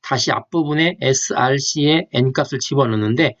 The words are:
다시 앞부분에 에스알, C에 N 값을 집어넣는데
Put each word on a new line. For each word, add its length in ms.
다시 300
앞부분에 680
에스알, 600
C에 520
N 220
값을 240
집어넣는데 840